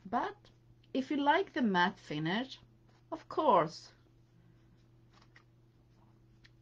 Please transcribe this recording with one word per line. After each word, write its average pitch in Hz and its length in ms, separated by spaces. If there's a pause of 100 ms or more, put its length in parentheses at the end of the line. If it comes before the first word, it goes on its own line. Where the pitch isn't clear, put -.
But 320 260 (580)
if 269 180
you 294 60
like 302 360
the 311 80
matte 190 380
finish, 165 600 (520)
of - 160
course, 190 640 (2750)